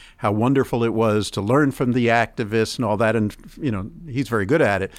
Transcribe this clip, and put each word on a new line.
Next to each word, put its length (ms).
how 140
wonderful 520
it 100
was 360
to 100
learn 300
from 220
the 160
activists 680
and 80
all 140
that, 180
and, 180
you 100
know, 200
he's 200
very 180
good 160
at 200
it. 160